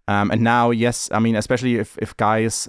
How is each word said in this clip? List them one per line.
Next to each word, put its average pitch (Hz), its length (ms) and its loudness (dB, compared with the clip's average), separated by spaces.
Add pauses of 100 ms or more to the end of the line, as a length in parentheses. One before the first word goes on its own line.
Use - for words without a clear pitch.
Um, 101 240 0
and 120 100 0
now, 120 300 4
yes, 117 400 -2
I 107 80 0
mean, 113 160 2
especially 120 400 -2
if, 107 240 -4
if - 180 -8
guys, 110 520 0